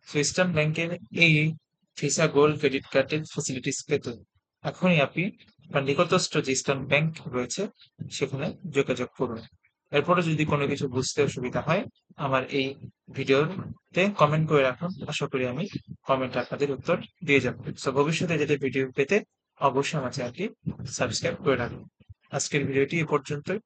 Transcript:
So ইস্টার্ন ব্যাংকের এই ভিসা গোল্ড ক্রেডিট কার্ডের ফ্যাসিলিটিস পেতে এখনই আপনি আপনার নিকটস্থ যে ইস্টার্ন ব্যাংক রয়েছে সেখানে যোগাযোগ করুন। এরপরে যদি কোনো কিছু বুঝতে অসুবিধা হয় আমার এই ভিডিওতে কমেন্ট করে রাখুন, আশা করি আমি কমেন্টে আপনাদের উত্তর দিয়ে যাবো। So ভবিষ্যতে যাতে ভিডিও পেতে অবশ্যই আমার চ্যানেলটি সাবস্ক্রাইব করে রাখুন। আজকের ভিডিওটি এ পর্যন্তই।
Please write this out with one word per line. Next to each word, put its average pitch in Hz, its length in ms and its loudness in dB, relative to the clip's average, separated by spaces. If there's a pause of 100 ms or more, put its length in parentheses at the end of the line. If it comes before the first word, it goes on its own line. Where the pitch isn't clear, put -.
So - 120 -14
ইস্টার্ন 180 320 2
ব্যাংকের 156 380 0 (340)
এই 165 100 8 (640)
ভিসা 156 300 2
গোল্ড 151 300 6
ক্রেডিট 135 360 0
কার্ডের 139 300 2
ফ্যাসিলিটিস 131 640 -4
পেতে 139 260 -2 (520)
এখনই 165 360 2
আপনি 156 240 0 (400)
আপনার 139 200 -2
নিকটস্থ 175 540 2
যে 135 140 0
ইস্টার্ন 131 340 0
ব্যাংক 147 240 2 (180)
রয়েছে 123 340 -4 (480)
সেখানে 139 380 -4 (240)
যোগাযোগ 127 460 0
করুন। 117 220 -4 (520)
এরপরে 165 320 4
যদি 156 220 2
কোনো 143 220 0
কিছু 143 200 -2
বুঝতে 127 400 -2
অসুবিধা 123 340 -4
হয় 185 220 0 (420)
আমার 131 240 2
এই 135 180 0 (440)
ভিডিওতে 135 920 0 (160)
কমেন্ট 156 280 4
করে 147 160 4
রাখুন, 151 280 -2 (160)
আশা 147 200 -4
করি 127 160 -2 (100)
আমি 165 120 -4 (420)
কমেন্টে 131 320 0
আপনাদের 139 320 -2
উত্তর 165 260 -2 (260)
দিয়ে 139 220 4
যাবো। 117 140 -4 (220)
So 143 100 -2
ভবিষ্যতে 160 480 0
যাতে 147 180 2
ভিডিও 135 340 -2
পেতে 143 260 2 (440)
অবশ্যই 139 380 2
আমার 127 160 -4
চ্যানেলটি 127 300 -6 (520)
সাবস্ক্রাইব - 460 -2
করে 131 140 2
রাখুন। - 240 -6 (500)
আজকের 143 340 -2
ভিডিওটি 135 340 0
এ 156 60 0
পর্যন্তই। 147 600 -4